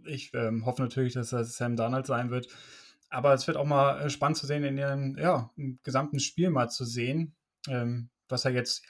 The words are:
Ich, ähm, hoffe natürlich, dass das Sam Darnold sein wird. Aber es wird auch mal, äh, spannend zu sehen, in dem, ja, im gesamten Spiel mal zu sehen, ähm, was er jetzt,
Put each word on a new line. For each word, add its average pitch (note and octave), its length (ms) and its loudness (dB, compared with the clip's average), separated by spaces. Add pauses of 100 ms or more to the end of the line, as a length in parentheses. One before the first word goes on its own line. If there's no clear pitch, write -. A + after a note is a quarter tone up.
Ich, - 300 -10
ähm, A2+ 320 -2
hoffe B2+ 160 0
natürlich, B2+ 320 0
dass B2 160 -4
das A#2 260 -2
Sam A#2+ 200 -2
Darnold B2+ 300 0
sein B2 240 -2
wird. B2 180 -4 (600)
Aber C#3 240 4
es C3 140 4
wird D#3+ 100 0
auch D3 80 0
mal, C#3 380 4
äh, D3 80 0
spannend D3 260 0
zu - 100 -6
sehen, D3 180 0
in C#3 120 -2
dem, C#3 400 -2
ja, C#3+ 400 2
im C3 280 -6
gesamten C#3 360 0
Spiel F3 300 2
mal B2+ 180 2
zu - 160 -6
sehen, B2 500 -2 (340)
ähm, A#2+ 420 -2 (180)
was B2 160 -2
er C3 60 2
jetzt, B2 400 -2